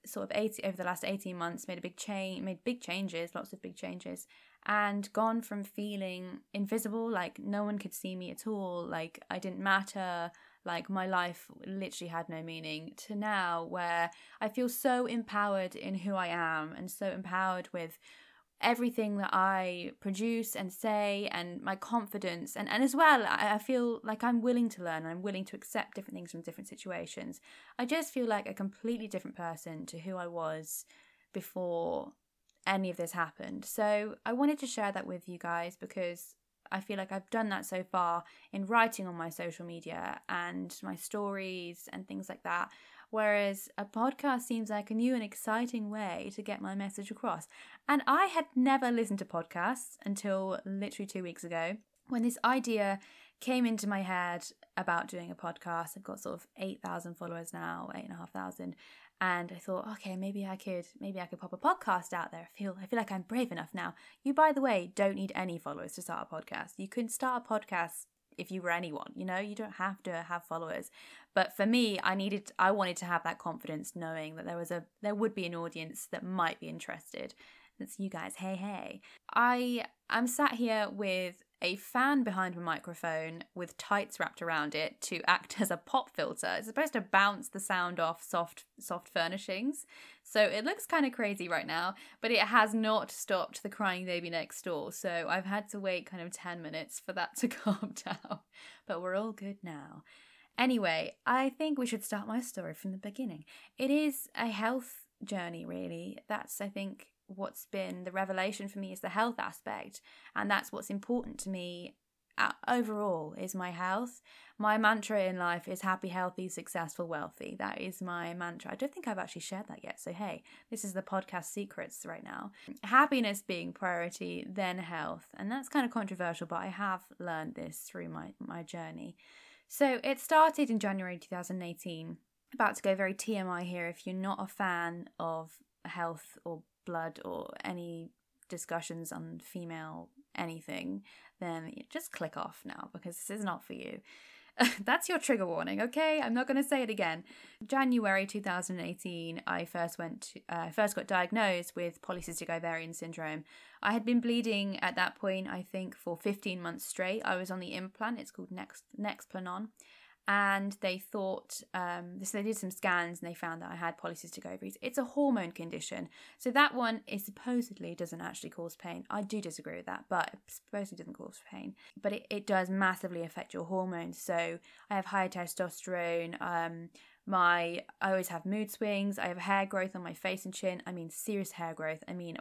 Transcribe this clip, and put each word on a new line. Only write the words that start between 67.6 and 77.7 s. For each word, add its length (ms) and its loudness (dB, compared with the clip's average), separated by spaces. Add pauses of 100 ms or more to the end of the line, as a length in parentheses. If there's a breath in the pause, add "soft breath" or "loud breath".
if 140 -6
you 120 -4
were 80 4
anyone, 440 -2
you 100 -6
know, 120 0
you 160 -2
don't 200 -6
have 280 -4
to 100 -6
have 340 -4
followers. 440 -4 (460 loud breath)
But 200 4
for 100 4
me, 380 6
I 120 4
needed, 420 0
I 140 8
wanted 260 2
to 80 -6
have 180 2
that 160 -2
confidence 560 -6
knowing 400 -6
that 100 -8
there 120 -4
was 140 -4
a, 140 -4 (180)
there 120 0
would 200 2
be 100 0
an 100 -4
audience 560 -6
that 120 -6
might 360 2
be 80 -10
interested. 640 -8 (460 loud breath)